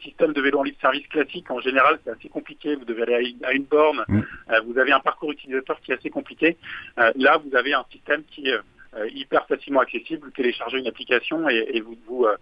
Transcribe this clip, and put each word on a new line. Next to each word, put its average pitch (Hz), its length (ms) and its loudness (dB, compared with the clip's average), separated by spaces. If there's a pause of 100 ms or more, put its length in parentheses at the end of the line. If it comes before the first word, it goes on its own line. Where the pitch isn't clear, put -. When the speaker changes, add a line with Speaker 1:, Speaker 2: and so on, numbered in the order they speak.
Speaker 1:
systèmes 156 300 0
de 143 80 0
vélo 139 180 2
en 139 40 2
libre 139 160 -6
service 139 280 0
classiques, 151 420 -4
en 123 100 -4
général, 131 440 4
c'est 123 80 -8
assez - 180 -12
compliqué. 147 460 -6
Vous 131 100 -14
devez 117 180 -4
aller 117 120 2
à 120 60 2
une, 123 240 -6
à 131 80 -2
une 139 100 0
borne. 147 440 2
Speaker 2:
Mm. 104 120 2 (320)
Speaker 1:
Euh, 113 160 4
vous 120 100 -2
avez 131 140 4
un 135 80 6
parcours 151 320 -4
utilisateur 135 500 -6
qui - 100 -6
est 127 40 0
assez 151 140 -8
compliqué. 151 480 -2 (420)
Euh, 113 160 6
là, 143 280 4
vous 135 120 -4
avez 127 180 2
un 131 180 0
système 151 380 -4
qui 143 180 -8
est, 131 60 0 (420)
euh, 110 180 -6
hyper 139 340 -2
facilement 135 340 0
accessible. 151 420 -4
Vous 135 80 -18
téléchargez 120 460 -2
une 127 100 -4
application 135 640 -2
et, 113 240 0
et 113 80 0
vous, 113 160 -14 (100)
vous, 339 160 0
euh, 107 180 4